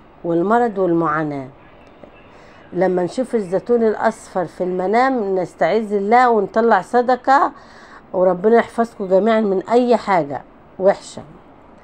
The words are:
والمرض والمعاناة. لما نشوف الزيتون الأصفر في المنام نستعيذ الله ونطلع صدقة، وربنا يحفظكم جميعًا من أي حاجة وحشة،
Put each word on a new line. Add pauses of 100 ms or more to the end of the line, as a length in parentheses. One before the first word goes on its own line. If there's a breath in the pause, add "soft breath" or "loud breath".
(240)
والمرض
والمعاناة. (1300 loud breath)
لما
نشوف
الزيتون
الأصفر
في
المنام
نستعيذ
الله
ونطلع
صدقة، (600 loud breath)
وربنا
يحفظكم
جميعًا
من
أي
حاجة (380)
وحشة، (600 loud breath)